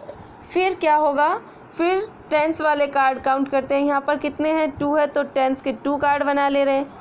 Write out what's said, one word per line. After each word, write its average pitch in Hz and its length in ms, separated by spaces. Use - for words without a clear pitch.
फिर 370 220
क्या 320 220
होगा, 302 380
फिर 381 320
tens 311 300
वाले 294 260
कार्ड 269 320
count 269 300
करते 269 260
हैं। 277 80
यहाँ 285 180
पर 294 180
कितने 302 340
हैं, 311 180
टू 294 260
है, 294 100
तो 294 180
tens 269 360
के 269 140
टू 285 220
कार्ड 285 280
बना 285 240
ले 277 160
रहे 269 120
हैं, 277 100